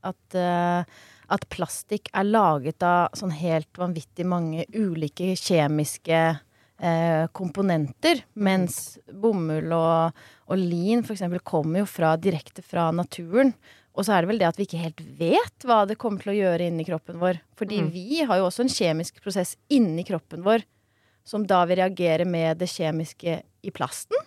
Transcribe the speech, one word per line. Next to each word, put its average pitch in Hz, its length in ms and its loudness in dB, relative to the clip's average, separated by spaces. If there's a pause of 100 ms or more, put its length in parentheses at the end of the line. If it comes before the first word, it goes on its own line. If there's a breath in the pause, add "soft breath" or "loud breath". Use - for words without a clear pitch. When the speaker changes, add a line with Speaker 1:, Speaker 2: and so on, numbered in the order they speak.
Speaker 1:
at, - 300 -10
eh, 175 500 2 (440 loud breath)
at 196 200 -2
plastikk - 640 -8
er 196 140 0
laget 160 580 2
av 175 300 4
sånn 190 160 -6
helt 160 420 -2
vanvittig 175 540 -6
mange 165 380 -2 (100)
ulike 180 580 -2
kjemiske, 156 840 0 (580 soft breath)
eh, 165 540 2
komponenter, 190 880 0 (160)
Speaker 2:
Mm. 208 80 -4
Speaker 1:
mens 190 540 0 (120)
bomull 165 600 0
og, 165 400 4 (340 loud breath)
og 190 120 -2
lin 185 440 0
for 226 140 -6
eksempel 180 260 -4
kommer 160 380 0
jo 208 60 0
fra, 160 300 2
direkte 165 460 -4
fra 170 300 -2
naturen. 175 600 0 (420 soft breath)
Og 202 80 -2
så 214 80 0
er 185 100 6
det 170 60 0
vel 220 100 0
det 180 140 4
at - 80 -6
vi 202 80 -2
ikke 170 160 -6
helt 160 160 -8 (180)
vet 262 460 0
hva 220 240 4
det 214 100 -4
kommer 208 240 -4
til 202 120 -4
å 208 100 0
gjøre 175 240 0
inni 165 160 -4
kroppen 170 340 -8
vår. 175 220 0 (160)
Fordi 202 240 -4
Speaker 3:
Mm. 160 100 0
Speaker 1:
vi 196 320 -4
har 226 140 2
jo 190 100 2
også 180 140 -2
en 254 80 2
kjemisk 170 540 -2
prosess 185 340 -4 (140)
inni 190 340 2
kroppen 170 400 -8
vår 220 180 4 (640)
som 214 180 -4
da 185 220 4
vil 180 120 2
reagere 175 460 2
med 165 340 0
det 180 100 -4
kjemiske 160 720 -4 (220)
i 196 60 -8
plasten. - 440 -8 (120)